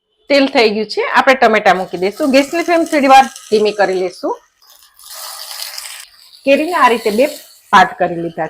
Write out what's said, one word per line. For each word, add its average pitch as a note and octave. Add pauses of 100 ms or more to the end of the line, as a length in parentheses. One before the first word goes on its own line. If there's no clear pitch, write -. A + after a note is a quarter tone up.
(300)
તેલ C#4
થઈ A3+
ગયું G#3+
છે, G#4 (160)
આપણે B3+
ટમેટા G#3+
મૂકી F3+
દઈશું. B3+
ગેસની C#4
ફ્લેમ E4
થોડી C#4
વાર C4 (240)
ધીમી G#3
કરી F#3+
લઈશું. C#4 (2000)
કેરીને D4+
આ B3
રીતે A3+
બે C4 (460)
પાર્ટ F#3
કરી E3+
લીધા E3